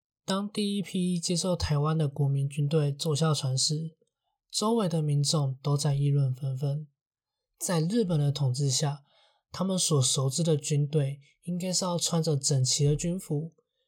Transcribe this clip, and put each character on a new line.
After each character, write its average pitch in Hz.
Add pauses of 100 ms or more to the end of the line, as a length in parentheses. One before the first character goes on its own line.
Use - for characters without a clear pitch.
(240)
当 196
第 202
一 202
批 180
接 170
受 180
台 147
湾 151
的 156
国 139
民 139
军 143
队 143
坐 147
下 160
船 135
时， 151 (540)
周 220
围 214
的 160
民 147
众 139
都 143
在 143
议 143
论 139
纷 135
纷。 147 (720)
在 175
日 208
本 175
的 143
统 139
治 139
下， 143 (480)
他 -
们 185
所 151
熟 135
知 135
的 160
军 143
队 143 (220)
应 175
该 185
是 175
要 175
穿 165
着 156
整 135
齐 143
的 147
军 175
服， 156 (360)